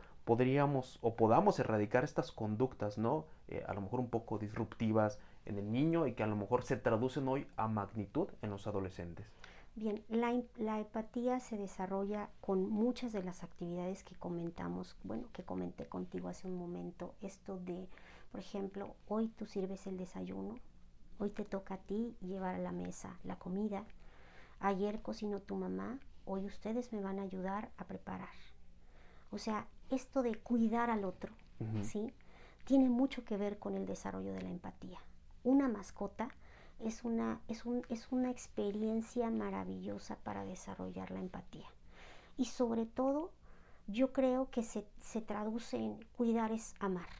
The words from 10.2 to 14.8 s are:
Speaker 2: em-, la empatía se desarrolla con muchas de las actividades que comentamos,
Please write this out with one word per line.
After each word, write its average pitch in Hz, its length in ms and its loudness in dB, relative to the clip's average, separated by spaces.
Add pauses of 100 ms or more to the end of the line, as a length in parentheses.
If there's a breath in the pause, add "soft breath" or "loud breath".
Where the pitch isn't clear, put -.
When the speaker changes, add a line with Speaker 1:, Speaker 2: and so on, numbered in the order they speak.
Speaker 2:
em-, 240 160 0 (100)
la 220 220 0
empatía 233 600 0
se 233 180 -4
desarrolla 202 720 -2 (120)
con 190 260 4
muchas 226 460 2
de 202 80 0
las 180 220 -6
actividades 180 600 -4
que - 120 -16
comentamos, 175 880 -4